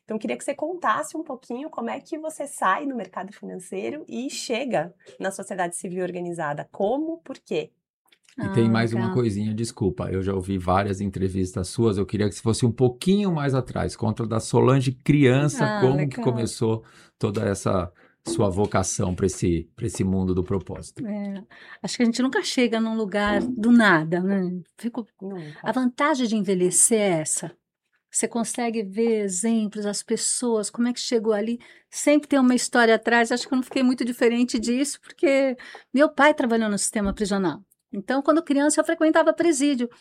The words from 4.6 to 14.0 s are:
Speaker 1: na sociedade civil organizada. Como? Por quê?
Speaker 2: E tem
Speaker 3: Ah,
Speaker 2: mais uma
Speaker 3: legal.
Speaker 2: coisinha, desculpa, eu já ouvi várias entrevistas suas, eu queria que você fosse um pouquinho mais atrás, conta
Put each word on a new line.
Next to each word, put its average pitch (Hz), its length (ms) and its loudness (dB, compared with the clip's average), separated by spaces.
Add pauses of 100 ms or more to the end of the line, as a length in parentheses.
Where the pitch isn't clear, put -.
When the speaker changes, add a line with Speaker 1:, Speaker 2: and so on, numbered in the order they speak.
Speaker 1:
na 190 140 -4
sociedade 185 460 -6
civil 185 260 -6
organizada. 170 720 -6
Como? 302 460 -2
Por - 180 -18
quê? - 340 -6 (680)
Speaker 2:
E 98 120 -4
tem 117 160 2
Speaker 3:
Ah, 113 40 4
Speaker 2:
mais 113 240 2
uma 117 80 0
Speaker 3:
legal. 113 140 -2
Speaker 2:
coisinha, 107 380 0
desculpa, 98 580 -4
eu 95 120 -2
já 98 100 -2
ouvi 95 240 -2
várias 95 420 0
entrevistas 95 680 -2
suas, 110 320 0
eu 95 60 0
queria 104 220 -2
que 98 60 -6
você - 80 -14
fosse 113 240 0
um 113 60 4
pouquinho 185 600 2
mais 143 220 -2
atrás, 120 420 -2
conta 110 300 -2